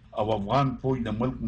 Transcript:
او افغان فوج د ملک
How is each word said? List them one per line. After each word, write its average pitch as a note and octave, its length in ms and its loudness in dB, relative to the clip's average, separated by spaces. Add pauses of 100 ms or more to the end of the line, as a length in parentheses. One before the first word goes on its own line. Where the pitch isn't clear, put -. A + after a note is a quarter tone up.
(200)
او A2 200 2
افغان B2 420 2
فوج C3 260 0
د G#2+ 160 -2
ملک B2+ 240 -2